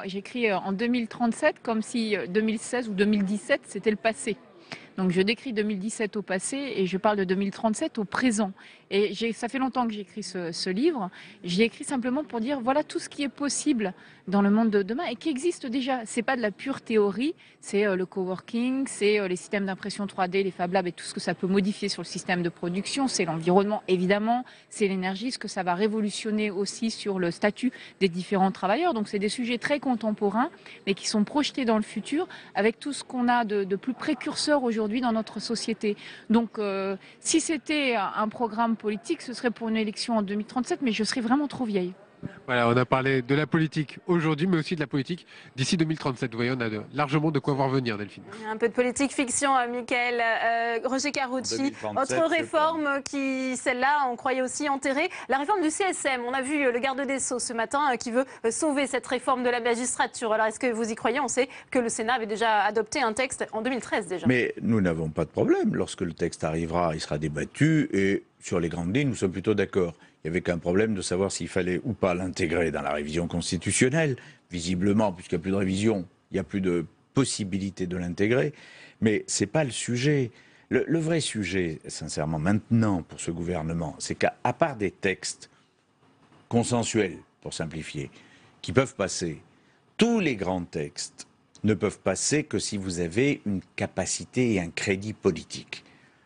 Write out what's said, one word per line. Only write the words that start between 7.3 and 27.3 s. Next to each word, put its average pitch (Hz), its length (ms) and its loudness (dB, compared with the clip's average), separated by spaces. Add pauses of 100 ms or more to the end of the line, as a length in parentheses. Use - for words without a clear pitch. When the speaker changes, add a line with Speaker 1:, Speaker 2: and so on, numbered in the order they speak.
Speaker 1:
mille 196 160 0
trente-sept 226 460 0
au 214 60 -2
présent. 208 480 2 (380)
Et 202 240 2
j'ai, 220 200 -2
ça 233 160 -6
fait 269 100 -4
longtemps 254 260 0
que 220 80 -2
j'écris 208 300 -10
ce, 175 300 -6
ce - 160 -4
livre. 226 400 0 (340)
J'y 180 200 2
écris 226 200 0
simplement 262 400 -2
pour 233 160 -6
dire 262 220 -2
voilà 269 220 2
tout 339 160 -6
ce - 100 -8
qui - 140 -6
est 277 60 -2
possible 262 640 0 (360)
dans 202 120 4
le 202 80 4
monde 220 200 4
de 202 120 4
demain 233 240 -2
et 240 100 -4
qui - 140 -4
existe 302 360 -2
déjà. 254 400 -2
C'est 233 160 -2
pas 262 160 0
de 247 40 -4
la 214 100 2
pure - 300 -6
théorie, 214 540 2 (240)
c'est, 202 260 0
euh, 196 100 4
le 185 100 0
coworking, 233 840 -2
c'est, 208 320 2
euh, 196 80 0
les 180 80 0
systèmes 196 300 -2
d'impression 196 420 -4
trois 180 220 0
D, 196 120 2
les 190 100 0
Fab 175 200 -2
Labs 185 160 2
et 170 60 -2
tout - 100 -16
ce - 100 -10
que 208 60 -6
ça 180 160 -2
peut 196 120 -2
modifier 196 420 2
sur 185 120 -6
le 170 60 -8
système 180 340 -4
de 170 80 0
production, 196 580 -2
c'est 202 180 0
l'environnement 180 640 4
évidemment, 208 560 2 (240)
c'est - 180 2
l'énergie, 190 440 -2
ce - 60 -8
que 208 120 -8
ça 190 140 -4
va 175 120 2
révolutionner 214 760 0
aussi 202 400 -2
sur 196 300 -4
le 175 100 2
statut 208 420 0 (280)